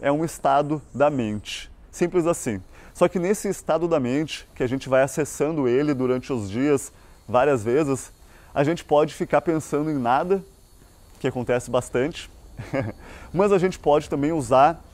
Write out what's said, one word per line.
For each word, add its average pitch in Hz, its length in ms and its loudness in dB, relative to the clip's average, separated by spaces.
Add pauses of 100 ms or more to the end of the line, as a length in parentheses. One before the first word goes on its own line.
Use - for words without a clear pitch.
é 143 100 0
um 156 140 0
estado 147 560 0 (120)
da 143 160 2
mente, 110 600 -6 (200)
simples 175 340 0
assim. 120 360 -2 (360)
Só 175 100 4
que 185 120 -4
nesse 196 280 -2
estado 165 400 -2
da 165 120 0
mente, 135 560 -4
que - 80 -4
a 127 40 0
gente 131 220 -6
vai 131 140 4
acessando 143 640 -2
ele 143 260 2
durante 127 400 -2
os 104 160 -4
dias, 135 420 0 (360)
várias 127 360 2
vezes, 135 480 0 (400)
a - 120 0
gente 160 200 -2
pode 151 300 2
ficar 147 280 -2
pensando 156 500 -2
em 143 80 -2
nada, 160 440 0 (760)
que 139 80 -4
acontece 123 420 -2
bastante, 127 580 -2 (300)
<laughs> - 760 -8
mas 196 200 2
a 196 80 6
gente 180 180 0
pode 151 320 2
também 147 220 0
usar 143 520 4 (100)